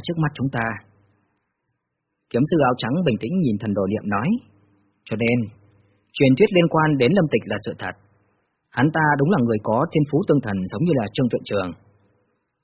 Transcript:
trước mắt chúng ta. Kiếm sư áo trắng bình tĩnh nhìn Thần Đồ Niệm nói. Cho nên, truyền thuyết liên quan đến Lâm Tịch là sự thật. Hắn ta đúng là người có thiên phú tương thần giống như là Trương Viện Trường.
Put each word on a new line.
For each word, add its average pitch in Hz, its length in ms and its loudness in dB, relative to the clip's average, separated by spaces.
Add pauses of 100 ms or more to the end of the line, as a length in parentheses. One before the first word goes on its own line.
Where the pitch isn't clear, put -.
trước 170 200 -6
mắt 151 120 -2
chúng 131 180 -4
ta. 113 140 -4 (1600)
Kiếm 120 200 2
sư 180 60 2 (120)
áo 127 100 2
trắng 120 160 -4 (120)
bình 110 140 0
tĩnh 131 200 -6
nhìn 117 200 0
Thần 107 140 -4
Đồ 98 120 -2
Niệm 104 180 -4 (100)
nói. 113 140 0 (760)
Cho 113 120 -8
nên, 117 220 0 (720)
truyền 135 220 4
thuyết 202 180 4
liên 180 160 4
quan 156 200 2 (120)
đến 123 120 4
Lâm 196 180 4
Tịch 113 140 0
là 104 120 -6 (100)
sự 107 120 -8
thật. 92 160 -8 (840)
Hắn 127 160 2
ta 156 120 0 (140)
đúng 143 120 2
là 196 120 2
người 117 200 0
có 117 300 0
thiên 151 180 2
phú 139 80 0 (100)
tương 147 120 4
thần 101 160 -4 (140)
giống 107 140 -4
như 175 100 2
là 113 180 -2
Trương 127 200 0
Viện - 120 -4
Trường. 95 260 -2 (920)